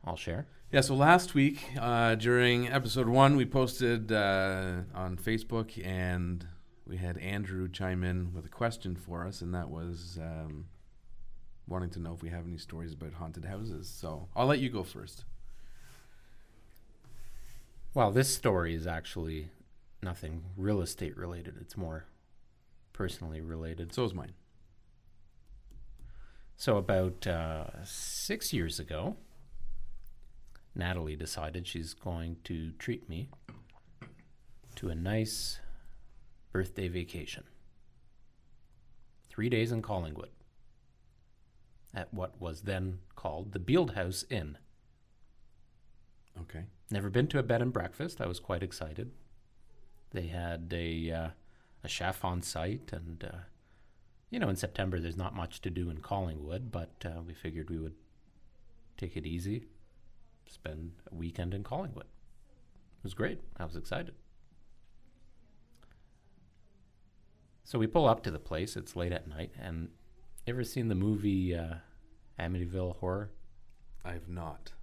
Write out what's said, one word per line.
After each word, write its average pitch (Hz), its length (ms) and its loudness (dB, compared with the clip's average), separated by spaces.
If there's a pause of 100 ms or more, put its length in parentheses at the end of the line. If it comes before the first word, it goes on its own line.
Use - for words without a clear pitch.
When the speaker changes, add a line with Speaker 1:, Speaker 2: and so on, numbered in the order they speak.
Speaker 1:
I'll 87 100 -2
share. 87 320 -2 (240)
Speaker 2:
Yeah, 143 80 8
so 135 160 6
last 170 380 10
week, 143 260 8 (180)
uh, 117 380 6
during 120 540 8
episode 127 400 4
one, 139 260 12
we 131 100 8
posted, 120 680 4
uh, 95 720 4 (120)
on 92 220 -2
Facebook, 110 680 0
and 90 640 0 (400)
we 90 80 -6
had 90 220 -2
Andrew 92 500 -2
chime 90 380 0
in 90 280 0
with 92 120 -6
a - 40 -12
question 113 460 -2
for 87 320 -6
us, 98 140 -8
and 87 120 -2
that 87 160 -2
was, 87 520 -6
um, 80 460 -6 (1000)
wanting 90 220 -2
to 85 100 -6
know 82 140 -4
if 82 100 -8
we 82 60 -4
have 87 180 -4
any 85 100 -6
stories 82 360 -8
about 76 180 -8
haunted 82 320 -8
houses. 98 460 -6
So 80 480 -6
I'll 120 80 6
let 139 140 6
you 131 100 2
go 104 140 -2
first. - 420 -10 (2750)
Speaker 1:
Well, 113 180 6
this 135 220 6
story 87 420 4
is 82 120 -2
actually 80 600 -4 (520)
nothing 82 440 -4 (100)
real 98 240 4
estate 87 380 -2
related. 87 420 -6
It's - 160 -14
more 82 300 -4 (880)
personally 80 480 -4
related. 82 520 -6
Speaker 2:
So 123 120 4
is 92 80 0
mine. 78 180 -6 (2250)
Speaker 1:
So 110 220 4
about, 92 500 4
uh, 80 560 -2
six - 720 -4
years 82 260 0
ago, 80 380 -4 (1600)
Natalie 87 400 0
decided 80 520 -4
she's 82 260 -6
going 82 500 -4
to 80 300 -2
treat - 360 -4
me 80 180 -4 (1500)
to - 140 -4
a 82 60 -2
nice 107 640 0 (920)
birthday 92 340 0
vacation. 87 560 -6 (1900)
Three 110 200 2
days 117 220 6
in 113 100 2
Collingwood 87 480 -2 (1600)
at 98 200 -6
what - 260 -6
was 82 220 -6
then 92 380 -2 (160)
called 90 360 -6
the 98 80 -4
Beeld 135 360 4
House 90 340 -2
Inn. 76 280 -2 (1800)
Speaker 2:
Okay. 85 260 -10 (260)
Speaker 1:
Never 101 180 0
been 120 180 6
to 143 120 2
a 131 40 2
bed 117 180 6
and 123 120 2
breakfast. - 480 -4
I 98 60 0
was 87 120 -4
quite 90 240 -2
excited. 87 480 -6 (1000)
They 85 160 -4
had 85 460 -4
a, 82 380 0
uh, 82 180 0 (540)
a - 40 -8
chef - 360 -2
on 90 180 0
site, 95 520 -4
and, 82 300 -8
uh, - 140 -8 (920)
you 240 100 -4
know, 147 100 4
in 92 60 2
September 92 440 0
there's 82 180 -2
not 92 180 -2
much 85 260 -6
to 92 100 -2
do 87 180 -2
in 78 80 -6
Collingwood, 87 760 -4
but, - 320 -8
uh, 82 220 -6
we 85 80 -10
figured 80 380 -6
we 82 80 -2
would 78 160 -6 (1000)
take 90 200 -6
it 80 80 -6
easy, 92 400 -2 (840)
spend 80 460 -10 (180)
a - 20 -14
weekend 85 400 -4
in 98 100 -4
Collingwood. 156 420 -6
It - 1000 -20
was 95 100 -6
great. - 260 0 (180)
I - 80 -4
was 80 100 -6
excited. 160 400 -4 (3500)
So - 140 0
we 110 80 8
pull 147 220 8
up 110 160 8
to 95 80 -2
the 78 80 -4
place. - 360 -4
It's - 200 -8
late 87 160 0
at 82 160 -4
night, 78 240 -6 (100)
and 82 280 -6 (580)
you 120 80 -2
ever 127 80 0
seen 117 240 0
the 104 80 4
movie, 98 600 4
uh, 82 200 -4 (640)
Amityville 90 580 0
Horror? 95 320 -2 (720)
Speaker 2:
I 87 100 -4
have 85 140 -6
not. 82 440 -8 (120)